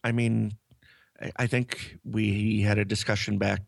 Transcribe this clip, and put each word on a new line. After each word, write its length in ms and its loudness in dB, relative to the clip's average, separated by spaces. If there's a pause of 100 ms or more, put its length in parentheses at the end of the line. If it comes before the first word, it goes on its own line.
I 80 0
mean, 400 2 (680)
I, 140 -8
I 120 0
think 580 -4
we 560 0
had 160 4
a 80 2
discussion 520 -2
back 300 0